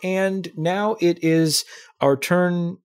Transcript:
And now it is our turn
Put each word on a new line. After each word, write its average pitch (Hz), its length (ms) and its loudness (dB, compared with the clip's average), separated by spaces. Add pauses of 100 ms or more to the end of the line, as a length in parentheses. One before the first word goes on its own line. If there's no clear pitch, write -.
And 190 540 -2
now 196 440 -2
it 170 220 2
is 160 420 2 (360)
our 139 160 4
turn 175 680 0